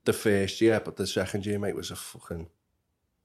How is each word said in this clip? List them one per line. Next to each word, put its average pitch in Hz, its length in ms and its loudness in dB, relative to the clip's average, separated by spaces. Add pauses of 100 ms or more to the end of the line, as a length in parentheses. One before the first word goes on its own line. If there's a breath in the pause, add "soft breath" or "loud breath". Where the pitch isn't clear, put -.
the 110 80 4
first 98 480 2
year, 110 220 6
but 80 140 -10
the 95 80 -2
second 95 400 -2
year, 104 140 -2
mate, 101 160 -2
was - 160 -8
a 85 40 -10
fucking, - 520 -12 (760)